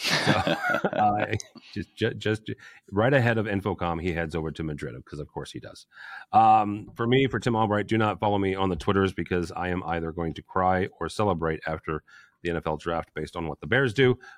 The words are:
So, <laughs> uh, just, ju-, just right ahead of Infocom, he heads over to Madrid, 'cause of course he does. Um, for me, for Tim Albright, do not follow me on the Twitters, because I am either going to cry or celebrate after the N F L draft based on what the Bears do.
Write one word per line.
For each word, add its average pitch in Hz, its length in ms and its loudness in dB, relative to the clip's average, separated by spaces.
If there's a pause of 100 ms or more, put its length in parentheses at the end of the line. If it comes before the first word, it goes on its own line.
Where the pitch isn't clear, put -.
So, - 320 0
<laughs> - 0 -
uh, 104 1000 0 (400)
just, - 220 -8
ju-, 110 180 -2
just 107 360 -4 (400)
right 113 220 4
ahead 120 240 4
of 107 80 0
Infocom, 95 560 -2
he 85 140 -2
heads 82 200 -4
over 80 160 -2
to 78 120 -8
Madrid, 73 320 -8 (100)
'cause 73 160 -12
of 73 80 -10
course - 240 -12
he - 80 -12
does. - 240 -20 (480)
Um, 107 640 4
for 117 120 -2
me, 131 200 4
for 117 120 -2
Tim 120 160 0
Albright, 104 340 2
do 113 100 2
not 107 220 2
follow 104 180 2
me 98 160 2
on 95 160 2
the 87 60 0
Twitters, 95 360 2
because 87 400 -2
I 87 160 -6
am 90 140 -2
either 82 300 -4
going 82 200 -4
to 78 100 -12
cry 92 460 0 (100)
or 82 120 -4
celebrate 82 560 0
after 78 380 -6 (380)
the 85 80 -2
N 85 60 0
F 82 100 -4
L 78 100 -2
draft 82 380 -6
based 78 220 -8
on 85 100 -6
what 73 140 -8
the 78 80 -12
Bears 120 260 2
do. 127 240 4 (200)